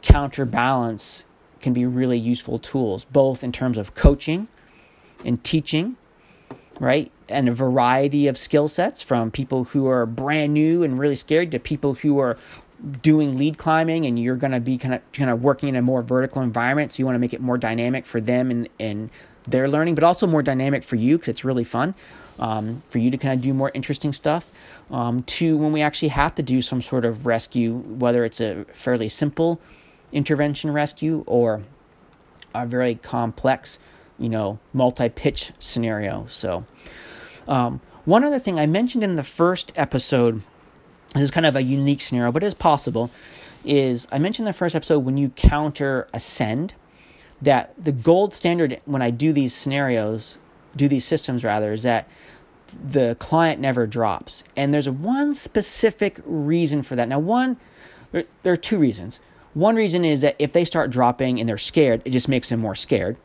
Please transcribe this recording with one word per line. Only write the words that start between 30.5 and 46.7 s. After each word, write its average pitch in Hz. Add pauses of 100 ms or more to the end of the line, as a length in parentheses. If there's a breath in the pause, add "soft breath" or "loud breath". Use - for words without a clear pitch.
rescue 151
or 113 (920)
a 120
very 123
complex, 120 (400 soft breath)
you 120
know, 110 (140)
multi-pitch 127
scenario. 107
So, 95 (840 loud breath)
um, 127 (260 loud breath)
one 208
other 294
thing 190
I 151
mentioned 214
in 190
the 147
first 175
episode, 123 (720)
this 139
is 139
kind 160
of 143
a 135
unique 139
scenario, 120
but 160
it 208
is 196
possible, 135 (540 loud breath)
is 135
I 139
mentioned 214
in -
the -
first 170
episode 156
when 131
you 139
counter 143
ascend, 120 (680 loud breath)